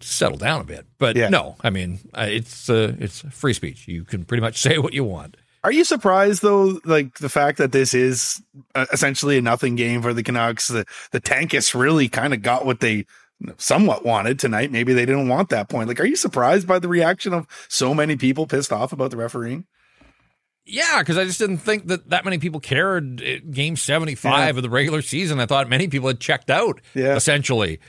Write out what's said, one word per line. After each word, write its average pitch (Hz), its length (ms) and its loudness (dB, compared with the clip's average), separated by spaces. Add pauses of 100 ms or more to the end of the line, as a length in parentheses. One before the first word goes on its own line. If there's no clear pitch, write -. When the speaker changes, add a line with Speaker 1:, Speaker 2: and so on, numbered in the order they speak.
Speaker 1:
settle - 360 -2
down 113 240 -2
a 82 40 -12
bit." 73 200 -16 (120)
But 117 180 2
Speaker 2:
Yeah. 117 140 4
Speaker 1:
no, 95 340 0
I 123 60 2
mean, 92 300 -4 (140)
uh, 113 160 -4
it's, 113 400 -6
uh, 113 300 2
it's - 220 -8 (100)
free 127 220 -2
speech. - 340 -8
You 85 160 -8
can 92 220 -8
pretty 120 160 -2
much 113 160 -4
<laughs> - 40 -4
say 160 160 2
what - 160 -2
you 139 120 -2
want. 80 320 -10 (260)
Speaker 2:
Are 214 80 2
you 320 140 4
surprised, 202 560 2
though, 196 420 4
like, 151 360 0
the 143 100 -4
fact 143 300 2
that 135 120 2
this 135 220 4
is, 127 500 0 (320)
uh, 131 160 2
essentially 139 460 2
a 127 40 4
nothing 120 360 0
game 120 240 0
for 120 120 0
the 117 80 -2
Canucks? 117 460 0
The, 113 180 -2 (260)
the 123 100 -2
Tankists - 520 0
really 135 360 4
kinda 135 260 -2
got 120 300 0
what 127 160 0
they 107 240 0 (520)
somewhat 143 480 2
wanted 117 340 2
tonight. 123 320 0
Maybe 123 220 2
they 123 120 4
didn't 135 240 0
want 160 200 0
that 107 200 -2
point. 113 180 -4
Like, 120 140 -4
are 170 40 2
you 285 120 0
surprised 175 500 2
by 185 120 2
the 175 100 -6
reaction 175 440 0
of 170 140 -4 (220)
so 135 240 0
many 151 240 0
people 135 280 0
pissed 143 280 -2
off 113 200 -4
about 135 180 -4
the 127 60 -10
refereeing? 120 480 -8 (1000)
Speaker 1:
Yeah, 294 380 0
'cause 160 140 2
I 190 80 2
just 185 140 -6
didn't 190 180 0
think 208 300 -2
that 180 220 -4
that 175 140 0
many 185 140 -2
people 151 240 -6
cared 147 600 -2
at 135 300 -8
game 147 240 -4
seventy-five 147 800 0
Speaker 2:
Yeah. - 20 -2
Speaker 1:
of 127 60 -2
the 123 60 -4
regular 143 320 0
season. 151 400 -2
I 120 40 2
thought 139 220 2
many 131 220 2
people 135 180 -2
had 123 140 -2
checked - 280 -2
out, 180 300 2 (140)
Speaker 2:
Yeah. 135 220 2
Speaker 1:
essentially. 117 720 0